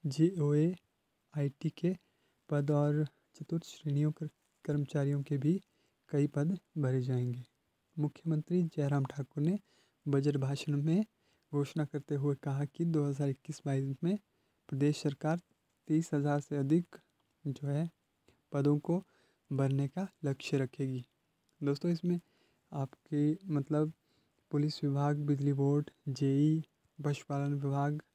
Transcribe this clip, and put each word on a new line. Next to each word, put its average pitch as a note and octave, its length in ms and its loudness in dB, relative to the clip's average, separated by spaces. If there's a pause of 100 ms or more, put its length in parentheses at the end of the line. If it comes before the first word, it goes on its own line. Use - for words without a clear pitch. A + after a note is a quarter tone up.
जेओए, D#3 680 2 (580)
आईटी C#3+ 360 -4
के F3 260 -2 (540)
पद C#3+ 220 0
और D3 340 2
चतुर्थ - 580 -8
श्रेणियों D3+ 480 -2
कर-, D#3 180 -8 (360)
कर्मचारियों C#3+ 580 0
के C#3+ 140 -2
भी D#3 240 2 (480)
कई C#3+ 180 2
पद D#3 300 0 (200)
भरे C3 240 2
जाएंगे। B2 440 -2 (540)
मुख्यमंत्री D#3+ 640 0
जयराम C#3+ 420 0
ठाकुर C#3+ 380 -6
ने F#3 160 0 (480)
बजट C#3+ 300 2
भाषण C#3 440 -2
में E3+ 240 2 (460)
घोषणा D3 340 0
करते C#3+ 300 -6
हुए C#3+ 200 0
कहा C#3 300 -4
कि E3+ 200 -4
दो D#3+ 200 2
हज़ार C#3+ 240 0
इक्कीस - 360 -8
बाईस C3+ 380 -2
में F#3+ 140 2 (520)
प्रदेश C#3+ 280 2
सरकार D#3 440 -2 (460)
तीस D#3+ 260 0
हज़ार D3 260 2
से C#3+ 180 -6
अधिक D3+ 380 2 (520)
जो C#3 200 -6
है D3+ 220 -2 (640)
पदों C#3+ 280 4
को F3 240 0 (480)
भरने C3+ 360 2
का F#3+ 200 -6 (160)
लक्ष्य C#3 340 -2
रखेगी। C3 480 -4 (580)
दोस्तों, C#3+ 280 0
इसमें F3 280 0 (520)
आपके D3+ 840 -2
मतलब D3+ 380 0 (600)
पुलिस D3 320 -2
विभाग, C#3+ 340 0
बिजली C#3+ 360 0
बोर्ड, C#3 360 2 (200)
जेई, C#3+ 540 2 (420)
पशुपालन C#3+ 480 -2
विभाग C#3+ 480 0 (120)